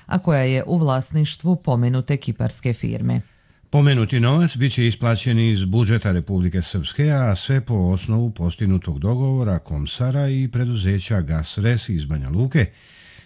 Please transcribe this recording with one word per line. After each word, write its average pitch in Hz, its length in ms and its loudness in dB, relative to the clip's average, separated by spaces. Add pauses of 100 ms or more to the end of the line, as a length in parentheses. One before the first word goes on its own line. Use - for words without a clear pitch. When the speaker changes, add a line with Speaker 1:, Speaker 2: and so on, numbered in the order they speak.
Speaker 1:
a - 140 0
koja 147 220 2
je 131 260 0
u 175 100 0
vlasništvu 151 800 0
pomenute 127 600 0
kiparske 120 560 -4
firme. 117 480 -2 (500)
Speaker 2:
Pomenuti 131 480 4
novac 139 380 2
bit 127 160 0
će 120 140 2
isplaćen 117 520 0
iz 107 260 2
budžeta 104 460 2
Republike 90 500 0
Srpske, 143 500 -2
a 123 240 0
sve 135 260 0
po 120 120 -4
osnovu 104 560 0
postignutog 87 680 -2
dogovora 123 600 0
Komsara 127 720 -4
i 131 180 -2
preduzeća 110 760 0
Gasres 90 680 -2
iz 78 160 -2
Banja 69 240 -4
Luke, 117 360 2 (600)